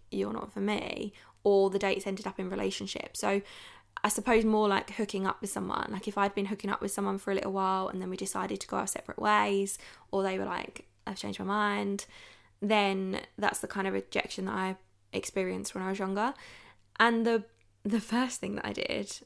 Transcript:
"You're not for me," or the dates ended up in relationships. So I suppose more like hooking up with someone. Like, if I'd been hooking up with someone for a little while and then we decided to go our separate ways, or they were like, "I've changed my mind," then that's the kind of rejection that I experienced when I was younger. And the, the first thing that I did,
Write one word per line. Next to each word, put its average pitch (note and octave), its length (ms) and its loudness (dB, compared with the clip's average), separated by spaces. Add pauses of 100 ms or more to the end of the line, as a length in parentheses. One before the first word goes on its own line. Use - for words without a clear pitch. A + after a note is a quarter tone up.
(100)
"You're G3+ 220 -2
not - 180 -8
for G3 100 -6
me," G#3 520 -2 (300)
or G3 260 8
the F#3+ 100 0
dates G3 280 0
ended G3 180 -4
up G3 140 -8
in F#3 100 -4
relationships. G3 680 -4
So G3+ 220 2 (640)
I G#3+ 60 4
suppose A3 360 4
more G#3+ 220 4
like - 240 2
hooking G3+ 340 -2
up - 160 -2
with G3+ 80 -4
someone. - 400 -2
Like, G3 180 -8
if G3+ 100 -6
I'd G3+ 180 2
been G3 120 0
hooking G3+ 220 -4
up - 120 -2
with G3+ 100 -2
someone G3 260 0
for G3 140 -4
a F#3+ 40 2
little G3 160 -2
while F#3+ 360 0
and F#3 140 -6
then F#3 80 -4
we F#3 80 -4
decided F#3+ 440 -2
to - 60 -12
go G#3 100 -2
our G3 100 -2
separate - 320 -6
ways, G#3 580 2 (340)
or G3 120 2
they F#3+ 140 0
were F#3+ 80 -2
like, - 400 -8 (200)
"I've G3 120 -8
changed G3+ 220 -6
my F#3+ 60 -6
mind," G3+ 600 0 (560)
then G3 600 2 (160)
that's G#3 220 0
the G3+ 80 -4
kind F#3+ 200 -2
of F#3+ 60 -2
rejection - 520 -4
that F#3+ 100 -2
I F#3 200 0 (380)
experienced F#3+ 600 -2
when F#3 100 -4
I F#3+ 60 -2
was G3 100 -2
younger. G3+ 340 0 (680)
And A3+ 260 6
the, A3+ 180 4 (400)
the G#3 180 2
first B3 380 0
thing G3+ 160 -4
that - 100 -4
I - 80 -4
did, - 520 -4